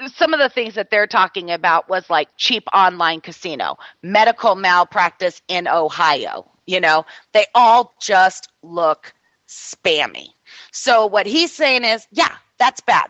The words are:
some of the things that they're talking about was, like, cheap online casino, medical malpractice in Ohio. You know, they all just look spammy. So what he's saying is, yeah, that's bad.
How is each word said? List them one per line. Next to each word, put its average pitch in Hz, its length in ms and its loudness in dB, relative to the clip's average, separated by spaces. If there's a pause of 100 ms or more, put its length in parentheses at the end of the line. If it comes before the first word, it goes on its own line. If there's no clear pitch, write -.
(140)
some 320 200 0
of 302 60 -2
the 262 100 2
things 226 260 -6
that 202 140 -8
they're 208 180 2
talking 185 440 -2
about 165 380 0
was, 185 200 -4
like, 156 280 0
cheap 233 260 -4 (100)
online 175 480 0
casino, 135 560 -10 (260)
medical 214 520 2
malpractice 180 920 0
in 180 200 -4
Ohio. 151 800 -2 (160)
You 180 140 -4
know, 160 260 0 (280)
they 208 120 4 (100)
all 240 440 4
just 185 500 0 (140)
look 170 500 -4 (340)
spammy. 127 840 -6 (420)
So 226 340 0
what 196 200 -2
he's 311 280 -2
saying 262 320 0
is, 226 260 -2
yeah, 311 240 -2 (220)
that's 254 240 0
bad. 185 280 0